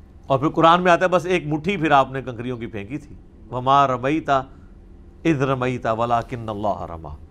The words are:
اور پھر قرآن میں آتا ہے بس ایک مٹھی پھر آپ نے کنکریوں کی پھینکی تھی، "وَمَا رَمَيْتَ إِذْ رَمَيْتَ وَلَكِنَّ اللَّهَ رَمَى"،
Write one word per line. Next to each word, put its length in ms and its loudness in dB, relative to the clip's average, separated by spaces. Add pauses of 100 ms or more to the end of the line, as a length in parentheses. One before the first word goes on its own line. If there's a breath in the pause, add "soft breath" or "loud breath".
(260)
اور 120 2
پھر 100 0
قرآن 340 4
میں 100 4
آتا 120 4
ہے 60 0
بس 160 2
ایک 200 0
مٹھی 300 -2
پھر 140 -2
آپ 220 4
نے 100 -6
کنکریوں 340 -8
کی 100 -10
پھینکی 320 -10
تھی، 160 -18 (360)
"وَمَا 360 4
رَمَيْتَ 460 -2 (880)
إِذْ 200 2
رَمَيْتَ 460 -2
وَلَكِنَّ 600 -2
اللَّهَ 380 -4
رَمَى"، 240 -14 (180)